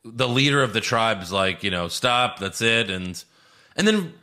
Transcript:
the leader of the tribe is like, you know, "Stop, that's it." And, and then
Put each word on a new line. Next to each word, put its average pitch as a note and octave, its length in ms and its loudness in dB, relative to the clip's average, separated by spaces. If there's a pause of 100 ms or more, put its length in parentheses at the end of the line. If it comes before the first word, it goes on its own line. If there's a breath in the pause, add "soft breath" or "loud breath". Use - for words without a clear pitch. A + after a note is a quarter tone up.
the A#2+ 200 -2
leader C#3 340 2
of A#2 100 0
the A2 80 -2
tribe A2+ 400 2
is F2 120 -10
like, F#2+ 320 0
you G2 80 0
know, F2 160 -2
"Stop, B2 500 0
that's G2 240 -6
it." A2+ 280 2
And, F#2 340 -8 (500 soft breath)
and G#3 140 0
then G3+ 240 0 (100)